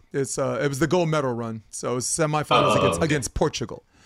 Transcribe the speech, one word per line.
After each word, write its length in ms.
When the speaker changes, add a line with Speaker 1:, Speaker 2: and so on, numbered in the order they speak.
Speaker 1:
It's, 260
uh, 240
it 60
was 100
the 80
gold 220
medal 240
run. 380
So 260
it's 100
semifinals 720
Speaker 2:
Oh, 20
Speaker 1:
against, 200
Speaker 2:
okay. 80
Speaker 1:
against 280
Portugal. 500